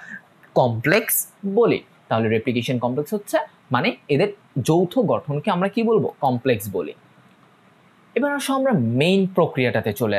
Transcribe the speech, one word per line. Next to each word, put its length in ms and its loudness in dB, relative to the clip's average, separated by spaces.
complex 560 2
বলি। 200 4
তাহলে 260 0
replication 480 -2
complex 340 -4
হচ্ছে 200 -4
মানে 160 2
এদের 160 2
যৌথ 260 2
গঠনকে 420 -4
আমরা 200 0
কি 140 0
বলবো? 180 2
complex 400 0
বলি। 160 -6
এবার 220 -2
আসো 200 -4
আমরা 140 0
main 220 4
প্রক্রিয়াটাতে 540 0
চলে 180 0